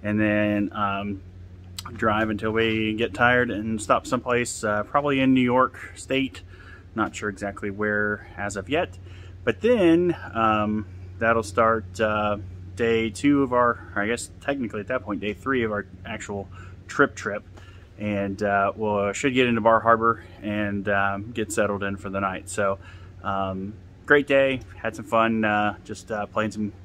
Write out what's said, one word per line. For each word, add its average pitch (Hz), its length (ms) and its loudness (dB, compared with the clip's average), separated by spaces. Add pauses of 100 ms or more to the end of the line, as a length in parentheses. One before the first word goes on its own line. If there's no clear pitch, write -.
and 104 160 0
then, 104 540 2
um, 101 480 -4 (720)
drive 110 360 2
until 107 220 -2
we 110 420 2
get 107 200 -2
tired 123 360 4
and 107 320 -4
stop - 240 2
someplace, 120 600 -2
uh, 104 180 0
probably 143 380 0
in 131 120 6
New 131 60 6
York 127 560 2
State. 135 460 -4 (520)
Not 107 220 -2
sure 107 140 -4
exactly 101 420 -6
where 104 640 0
as 101 220 -6
of 92 100 -8
yet, 151 300 -2 (480)
but 117 160 -2
then, 180 520 4 (200)
um, 107 520 2 (340)
that'll 113 240 4
start, 110 580 2
uh, 107 340 2 (400)
day 113 340 2
two 143 320 4
of 127 120 2
our, 123 420 2
or 104 80 0
I 104 40 -2
guess 117 220 -4 (120)
technically 120 400 -4
at 98 80 -10
that 127 140 -2
point, 104 160 -6
day 101 140 -4
three 131 300 0
of 110 80 -2
our 101 160 -4 (180)
actual 101 420 -8 (400)
trip - 280 2
trip. 104 280 -6 (540)
And, 101 460 -2
uh, 101 320 2
we'll, 107 220 0
uh, 101 160 0
should 139 200 0
get 127 140 4
into 117 140 2
Bar 113 180 6
Harbor 113 440 4 (200)
and, 104 460 -2
um, 101 420 0
get 110 200 -4
settled 101 300 0
in 98 140 -2
for 95 160 -10
the 98 80 -2
night. 95 300 -4
So, 98 280 0 (460)
um, 98 500 -4 (320)
great 147 220 6
day, 135 320 2 (160)
had 113 200 -8
some 113 100 -10
fun, 113 380 2
uh, 104 420 0
just, - 260 -12
uh, 104 160 -6
playing 107 240 -2
some 104 220 -6 (120)